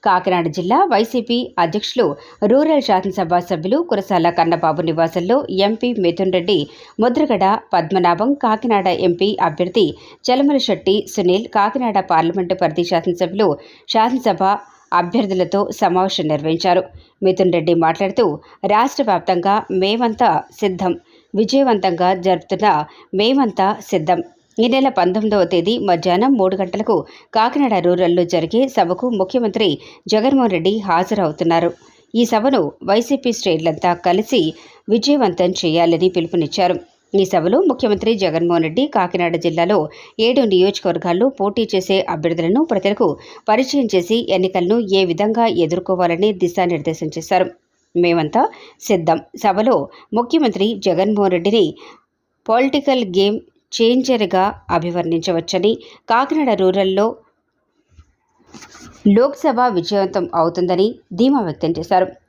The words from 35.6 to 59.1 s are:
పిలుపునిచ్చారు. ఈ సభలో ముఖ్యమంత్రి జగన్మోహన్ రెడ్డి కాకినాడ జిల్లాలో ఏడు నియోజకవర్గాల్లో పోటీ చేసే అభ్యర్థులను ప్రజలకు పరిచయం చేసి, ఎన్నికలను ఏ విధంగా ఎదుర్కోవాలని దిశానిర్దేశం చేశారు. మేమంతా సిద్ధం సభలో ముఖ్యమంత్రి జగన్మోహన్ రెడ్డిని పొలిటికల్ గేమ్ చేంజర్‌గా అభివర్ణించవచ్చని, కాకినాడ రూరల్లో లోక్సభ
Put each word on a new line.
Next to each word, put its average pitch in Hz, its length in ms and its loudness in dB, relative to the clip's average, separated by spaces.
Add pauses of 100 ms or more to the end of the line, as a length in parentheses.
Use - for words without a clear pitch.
పిలుపునిచ్చారు. 175 680 -2 (360)
ఈ 196 120 2
సభలో 185 360 0
ముఖ్యమంత్రి 226 540 0
జగన్మోహన్ 170 500 0
రెడ్డి 165 220 -2
కాకినాడ 180 480 -2
జిల్లాలో 170 420 0 (420)
ఏడు 240 220 2
నియోజకవర్గాల్లో 190 880 0
పోటీ 208 340 -4
చేసే 190 340 -2 (120)
అభ్యర్థులను 165 540 -2
ప్రజలకు 208 440 0 (380)
పరిచయం 254 420 0
చేసి, 196 300 0 (120)
ఎన్నికలను 185 480 0 (140)
ఏ 196 140 2
విధంగా 208 400 0 (120)
ఎదుర్కోవాలని 175 760 0
దిశానిర్దేశం 170 800 -2
చేశారు. 180 340 -2 (480)
మేమంతా 170 460 0 (400)
సిద్ధం 170 400 0 (160)
సభలో 214 380 0 (380)
ముఖ్యమంత్రి 240 540 0 (120)
జగన్మోహన్ 196 560 0
రెడ్డిని 196 300 2 (800)
పొలిటికల్ 262 640 0
గేమ్ 196 280 0 (320)
చేంజర్‌గా 233 720 2 (280)
అభివర్ణించవచ్చని, 170 1000 -2 (340)
కాకినాడ 269 520 0
రూరల్లో 190 480 2 (2000)
లోక్సభ 247 520 2 (140)